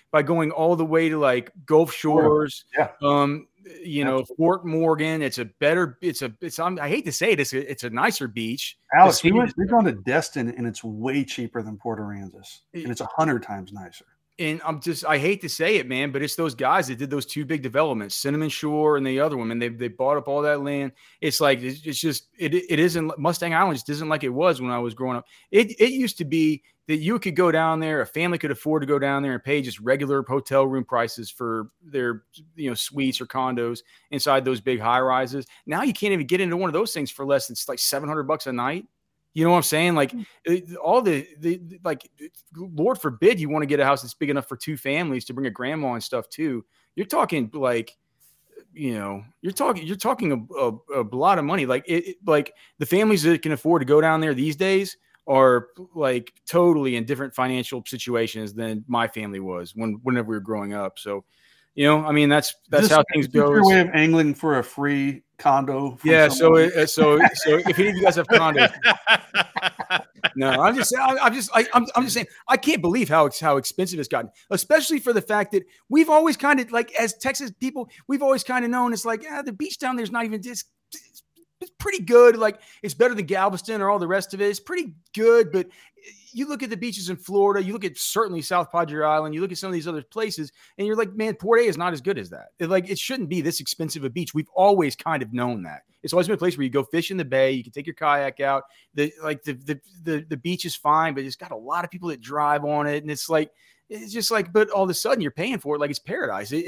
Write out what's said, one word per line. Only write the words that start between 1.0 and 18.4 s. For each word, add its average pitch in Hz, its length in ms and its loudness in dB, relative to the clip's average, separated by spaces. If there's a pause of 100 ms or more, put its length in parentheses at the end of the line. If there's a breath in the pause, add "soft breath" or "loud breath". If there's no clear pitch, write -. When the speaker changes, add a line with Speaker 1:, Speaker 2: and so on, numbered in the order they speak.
Speaker 1:
to, 156 80 -2
like, 127 340 0 (140)
Gulf 156 260 4
Speaker 2:
Sure. 156 300 2
Speaker 1:
Shores, 151 420 2 (100)
Speaker 2:
Yeah. 147 140 0 (140)
Speaker 1:
um, 143 460 0 (340)
you 147 240 -4
know, 131 140 0
Speaker 2:
Absolutely. - 160 -8
Speaker 1:
Fort 170 300 2
Morgan. 160 540 0
It's 135 160 -4
a 123 80 -6
better, 147 560 0
it's 170 220 -6
a, 127 180 -6
it's, 170 180 -10
I'm, 170 220 -4
I 147 80 -6
hate 226 160 -2
to 160 80 -6
say 214 200 0
it, 151 80 2
it's 135 120 -4
a, 135 180 -6
it's 131 140 -10
a 120 60 -8
nicer 139 380 -2
beach. 113 500 -8 (160)
Speaker 2:
Alex, 175 260 8
Speaker 1:
The 170 100 2
Speaker 2:
we 214 80 4
went, 240 120 2
Speaker 1:
sand - 80 -10
is 175 40 -2
Speaker 2:
we've 196 80 -2
gone 226 140 4
to 156 80 2
Destin, 123 640 -2
and 120 100 -6
it's 110 160 -8
way 117 400 -4
cheaper 123 400 -8
than 107 140 -12
Port 113 220 -8
Aransas, 101 640 -14 (120)
Speaker 1:
It 165 120 -12
Speaker 2:
and 127 60 -8
it's 120 120 -8
a 113 120 -10
hundred 151 280 0
times 98 320 -12
nicer. 92 320 -18 (340)
Speaker 1:
And 160 240 -4
I'm 156 160 -6
just, 160 240 -6
I 156 140 2
hate 190 220 0
to 165 80 -10
say 175 300 0
it, 127 100 -6
man, 131 240 -4
but 139 100 -4
it's 147 140 -6
those 160 180 -4
guys 139 320 0
that 127 100 -8
did 131 140 -8
those 139 160 -4
two 147 180 -8
big 147 160 -4
developments, 127 540 -2
Cinnamon 147 340 -4